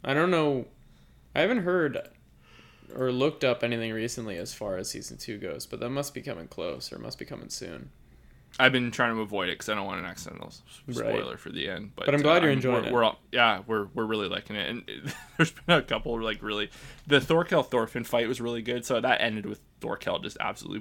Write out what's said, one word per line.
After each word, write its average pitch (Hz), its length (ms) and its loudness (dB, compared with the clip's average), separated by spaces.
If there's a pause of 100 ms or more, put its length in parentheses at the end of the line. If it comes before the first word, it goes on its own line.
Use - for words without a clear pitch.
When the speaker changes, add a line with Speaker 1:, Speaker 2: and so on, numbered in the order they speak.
Speaker 1:
I 131 100 0
don't 170 180 4
know, 147 340 2 (720)
I 139 60 4
haven't 208 220 2
heard 170 340 2 (1000)
or 127 160 0
looked 143 320 0
up 123 200 2
anything 117 280 -2
recently 110 460 -4
as 95 160 -6
far 98 240 -4
as 95 120 -6
season - 280 -10
two - 220 -10
goes, 85 260 -8
but - 160 -10
that 117 80 -4
must 139 240 -4
be - 80 -10
coming 90 260 -10
close 82 460 -8
or - 60 -12
must 110 200 -12
be - 60 -12
coming - 240 -14
soon. 85 400 -12 (720)
Speaker 2:
I've 127 140 10
been 123 180 0
trying 117 240 2
to 110 60 -2
avoid 98 280 -2
it - 80 -2
'cause - 120 -8
I 107 60 0
don't 98 100 -2
want 92 160 -6
an 90 40 -8
accidental 82 420 -12
s-, - 140 -20 (260)
Speaker 1:
Right. 123 100 -6
Speaker 2:
spoiler - 400 -2
for - 120 -14
the 82 200 -4
end, 98 260 -8
but, - 100 -8
Speaker 1:
But 143 80 6
I'm 147 80 4
glad 160 180 6
Speaker 2:
uh, - 20 6
Speaker 1:
you're 156 100 6
Speaker 2:
I'm, 135 60 4
Speaker 1:
enjoying 123 260 2
Speaker 2:
we're, 110 60 -4
Speaker 1:
it. 120 40 0
Speaker 2:
we're 120 120 6
all, - 140 2 (120)
yeah, 113 340 4
we're, 107 280 0
we're 113 120 -2
really 107 220 0
liking 95 300 -6
it. 95 120 -2
And 117 180 -6
it, - 260 -8 (120)
<laughs> - 120 -10
there's 160 140 4
been - 260 2
a 135 40 4
couple, 113 400 -4
like, 110 220 -2
really, 107 260 -2 (380)
the 143 140 6
Thorkel 165 420 4
Thorfinn 117 400 0
fight 117 240 2
was 120 140 -2
really 117 200 -2
good, 120 240 -4
so 120 140 2
that 123 220 4
ended 110 240 0
with 104 160 -8 (200)
Thorkel - 380 -4
just - 220 -8
absolutely 101 400 -4